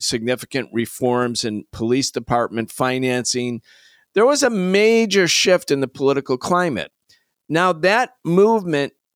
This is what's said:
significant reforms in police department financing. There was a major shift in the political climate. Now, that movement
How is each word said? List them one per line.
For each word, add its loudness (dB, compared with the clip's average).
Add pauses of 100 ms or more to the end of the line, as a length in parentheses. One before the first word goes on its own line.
significant -4
reforms -2
in -6
police -2
department -4
financing. -4 (500)
There 4
was 2
a 2
major 2
shift 0
in 0
the -2
political 0
climate. -2 (560)
Now, 2
that 0
movement 2 (240)